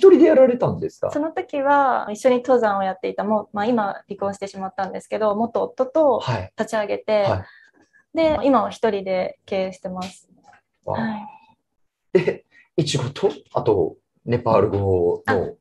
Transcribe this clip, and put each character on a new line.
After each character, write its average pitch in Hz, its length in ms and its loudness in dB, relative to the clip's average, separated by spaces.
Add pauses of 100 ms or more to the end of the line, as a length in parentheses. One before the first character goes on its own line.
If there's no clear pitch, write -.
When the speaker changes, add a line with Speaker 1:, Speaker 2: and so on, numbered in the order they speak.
Speaker 1:
人 349 100 10
で 285 60 6
や 214 100 6
ら 262 120 8
れ 247 100 0
た 175 140 0
ん 85 80 -6
で - 100 -6
す - 100 -20
か？ - 120 -4
Speaker 2:
そ 302 80 -4
の 311 120 -4
時 320 300 -6
は、 269 500 2
一 208 60 -10
緒 262 120 2
に 247 80 4
登 247 220 2
山 202 200 0
を 196 40 -4
や 190 100 -4
っ 185 60 -18
て - 80 -6
い 190 80 -6
た、 190 80 -4
も 208 200 -2
う、 - 100 -20
ま 202 80 -6
あ、 208 40 -4
今 220 440 -2
離 196 100 -12
婚 196 140 -4
し 196 60 -18
て 196 80 -10
し 196 100 -18
ま 190 100 -8
っ 185 80 -16
た 196 100 -6
ん 185 60 -8
で 196 80 -10
す - 80 -18
け 208 120 -6
ど、 208 160 0
元 226 280 -2
夫 - 220 -4
と 269 340 2
Speaker 1:
は 117 200 -2
い。 92 180 -12
Speaker 2:
立 220 140 -6
ち 226 60 -2
上 208 100 -4
げ 202 100 -4
て、 214 260 0
Speaker 1:
は 190 220 -2 (720)
い。 - 20 -10
Speaker 2:
で、 320 260 2
今 254 200 4
は 202 80 -6
一 226 180 -2
人 196 140 -2
で 185 420 -4
経 190 220 -4
営 190 60 -12
し - 60 -20
て 190 100 -12
ま 185 120 -10
す。 - 260 -14 (580)
Speaker 1:
わ 98 120 -4
あ。 - 40 -4
Speaker 2:
は 110 160 -6
い。 104 100 -16 (880)
Speaker 1:
で、 - 320 0 (300)
イ 165 80 0
チ 147 140 -2
ゴ 131 140 -6
と、 - 180 -2 (240)
あ - 80 -2
と、 95 340 0 (300)
ネ 120 140 -2
パ 113 160 0
ー 101 60 4
ル 104 100 2
語 92 540 0
の 262 80 0
Speaker 2:
あ、 135 280 -2